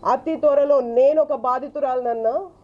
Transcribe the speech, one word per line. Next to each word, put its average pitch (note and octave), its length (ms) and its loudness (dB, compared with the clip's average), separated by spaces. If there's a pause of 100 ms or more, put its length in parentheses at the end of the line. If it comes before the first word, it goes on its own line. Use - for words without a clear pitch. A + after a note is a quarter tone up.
(140)
అతి D#4 220 -4
త్వరలో C#4+ 440 2 (200)
నేను D4 220 4
ఒక D4+ 140 -2 (120)
బాధితురాలనన్నా B3+ 880 -2 (280)